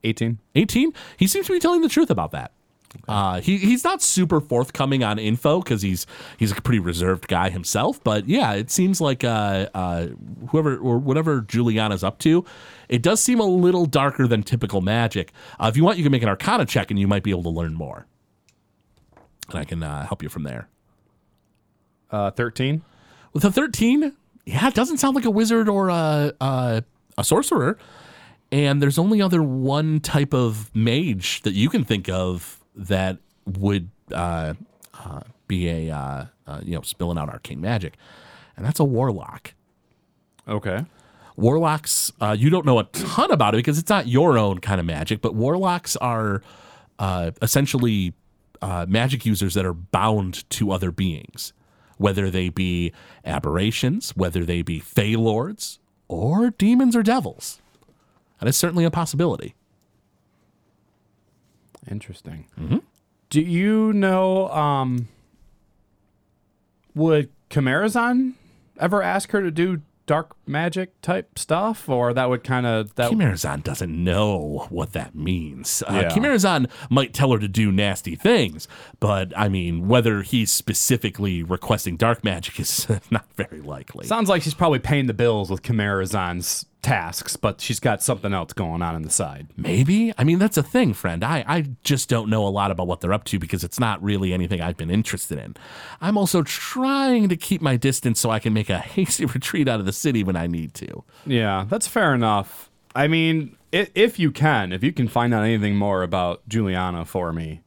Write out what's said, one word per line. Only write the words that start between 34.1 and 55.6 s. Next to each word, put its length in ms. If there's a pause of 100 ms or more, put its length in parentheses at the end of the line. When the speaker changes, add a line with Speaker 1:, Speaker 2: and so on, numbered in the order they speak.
Speaker 2:
uh, 400 (500)
uh, 180 (260)
be 220
a, 240
uh, 320 (220)
uh, 160
you 120
know, 60
spilling 360
out 120
arcane 300
magic. 360 (600)
And 100
that's 140
a 60
warlock. 720 (920)
Speaker 1:
Okay. 380 (500)
Speaker 2:
Warlocks, 760 (100)
uh, 160
you 140
don't 140
know 120
a 60
ton 480
about 240
it 20
because 220
it's 100
not 180
your 300
own 220
kind 200
of 60
magic, 340
but 140
warlocks 600
are, 480 (560)
uh, 320 (100)
essentially, 720 (480)
uh, 260
magic 380
users 300
that 100
are 80
bound 800
to 200
other 200
beings, 600 (440)
whether 320
they 200
be 440 (320)
aberrations, 880
whether 300
they 160
be 180
Fey 360
Lords, 640 (280)